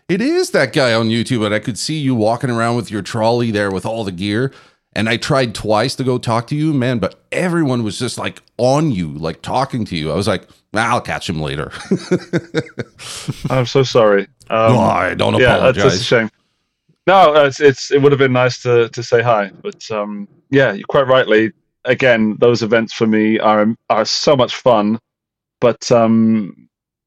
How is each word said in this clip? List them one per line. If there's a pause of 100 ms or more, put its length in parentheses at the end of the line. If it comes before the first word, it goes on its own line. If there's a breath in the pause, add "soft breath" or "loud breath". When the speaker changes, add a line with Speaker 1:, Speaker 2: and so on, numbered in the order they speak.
Speaker 1:
"It
is
that
guy
on
YouTube."
And
I
could
see
you
walking
around
with
your
trolley
there
with
all
the
gear. (400 soft breath)
And
I
tried
twice
to
go
talk
to
you,
man,
but
everyone
was
just,
like, (160)
on
you, (100)
like,
talking
to
you.
I
was
like, (240 soft breath)
"Nah,
I'll
catch
him
later." (180)
<laughs>
Speaker 2:
I'm
so
sorry. (220)
Um,
Speaker 1:
No,
I
don't
Speaker 2:
yeah,
that's,
that's
a
Speaker 1:
apologize.
Speaker 2:
shame. (800)
No, (120)
it's,
it's,
it
would
have
been
nice
to,
to
say
hi, (120)
but,
um, (220)
yeah,
you're
quite
rightly. (340)
Again,
those
events
for
me
are, (220)
are
so
much
fun, (600)
but,
um, (380)